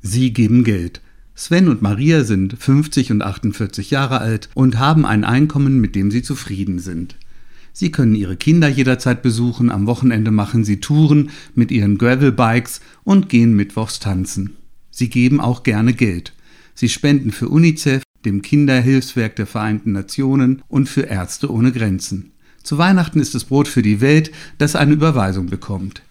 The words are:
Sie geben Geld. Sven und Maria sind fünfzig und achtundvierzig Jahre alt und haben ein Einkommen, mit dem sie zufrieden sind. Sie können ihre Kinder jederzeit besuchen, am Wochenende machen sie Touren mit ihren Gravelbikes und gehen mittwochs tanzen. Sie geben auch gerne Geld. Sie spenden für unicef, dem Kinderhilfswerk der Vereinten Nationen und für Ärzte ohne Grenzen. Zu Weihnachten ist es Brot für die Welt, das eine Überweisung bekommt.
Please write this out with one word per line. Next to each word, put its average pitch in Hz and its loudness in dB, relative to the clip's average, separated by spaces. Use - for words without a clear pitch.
Sie 117 -2
geben 117 2
Geld. 90 -4
Sven 175 2
und 113 0
Maria 123 2
sind 98 -2
fünfzig 135 0
und 104 0
achtundvierzig 98 -6
Jahre 135 -2
alt 110 -4
und 131 2
haben 151 4
ein 107 0
Einkommen, 139 2
mit 107 0
dem 101 0
sie 120 -2
zufrieden 98 -6
sind. 90 -10
Sie 170 -4
können 117 4
ihre 95 -2
Kinder 160 4
jederzeit 127 0
besuchen, 120 0
am 98 -2
Wochenende 117 0
machen 107 0
sie 101 -2
Touren 147 2
mit 117 0
ihren 101 2
Gravelbikes 120 0
und 190 2
gehen 117 4
mittwochs 101 -4
tanzen. 95 -6
Sie 123 -4
geben 127 2
auch 120 -4
gerne 113 0
Geld. 101 -2
Sie - 0
spenden 139 0
für - -6
unicef, 151 2
dem 101 -2
Kinderhilfswerk 131 0
der 104 -4
Vereinten 107 -4
Nationen 131 0
und 135 0
für 139 -2
Ärzte 95 -6
ohne 117 0
Grenzen. 98 -4
Zu 147 -6
Weihnachten 170 2
ist 127 -4
es 127 -6
Brot 143 0
für 120 0
die 104 2
Welt, 151 2
das 147 -2
eine 147 2
Überweisung 120 0
bekommt. 98 -10